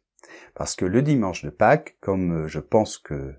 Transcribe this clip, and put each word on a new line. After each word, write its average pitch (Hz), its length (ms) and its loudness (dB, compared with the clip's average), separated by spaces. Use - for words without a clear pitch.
Parce - 220 -8
que - 80 -4
le 98 180 2
dimanche 120 420 0
de 73 60 -8
Pâques, 131 500 2
comme, 87 440 -2
euh, 78 40 -6
je 76 120 -6
pense 107 380 0
que 69 400 -10